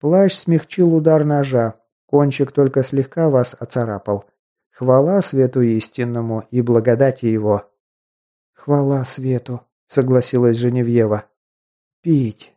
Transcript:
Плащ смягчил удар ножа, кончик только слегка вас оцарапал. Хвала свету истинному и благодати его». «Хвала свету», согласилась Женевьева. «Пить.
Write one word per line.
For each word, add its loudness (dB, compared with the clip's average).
Плащ 2
смягчил 0
удар 2
ножа, -2
кончик 0
только 0
слегка -2
вас 0
оцарапал. -6
Хвала 2
свету 0
истинному -4
и -2
благодати 2
его». 0
«Хвала -2
свету», -6
согласилась 2
Женевьева. 0
«Пить. -2